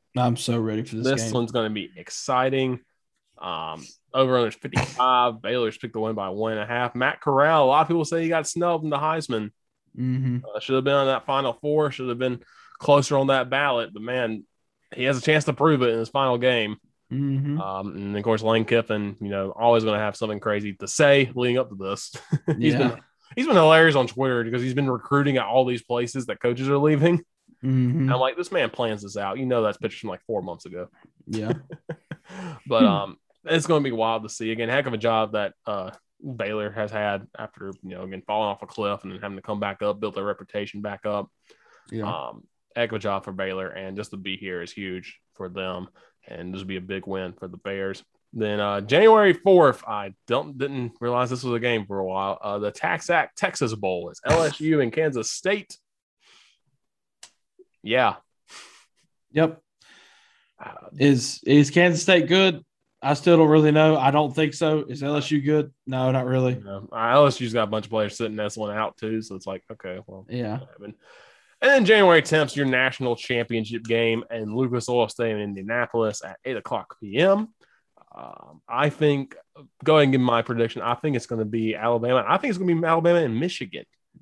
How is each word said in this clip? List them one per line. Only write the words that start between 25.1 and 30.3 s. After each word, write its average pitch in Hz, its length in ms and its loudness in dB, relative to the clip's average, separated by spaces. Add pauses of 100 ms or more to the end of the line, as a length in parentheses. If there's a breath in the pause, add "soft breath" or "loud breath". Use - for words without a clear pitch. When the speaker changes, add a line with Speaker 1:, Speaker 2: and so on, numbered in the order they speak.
Speaker 2:
at 113 80 -2
all 127 180 4
these 123 180 -4
places 120 440 -4
that - 140 -6
coaches 123 280 -2
are 143 100 2
leaving. 151 400 4 (460)
Speaker 1:
Mm-hmm. 127 380 2
Speaker 2:
And 131 100 2
I'm 127 80 2
like, 131 160 0
"This 175 160 -6
man 147 180 0
plans 110 320 -4
this 101 140 -10
out. 101 220 -4
You 131 80 -4
know 120 160 2
that's 104 160 0
pitched 107 220 -8
from, 104 100 -10
like, 92 160 -12
four 104 140 -4